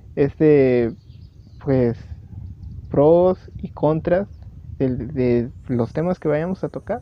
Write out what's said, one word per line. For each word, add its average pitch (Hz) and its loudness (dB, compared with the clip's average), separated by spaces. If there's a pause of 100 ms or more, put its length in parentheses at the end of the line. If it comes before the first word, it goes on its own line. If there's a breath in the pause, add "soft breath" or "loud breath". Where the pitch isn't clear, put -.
(160 loud breath)
este, 139 4 (720)
pues, 127 2 (920)
pros 175 4
y 190 -10
contras 170 0 (500)
del, 131 -4
de 120 0 (180)
los 120 -2
temas 175 -2
que - -6
vayamos 160 -2
a 147 -6
tocar. 208 -8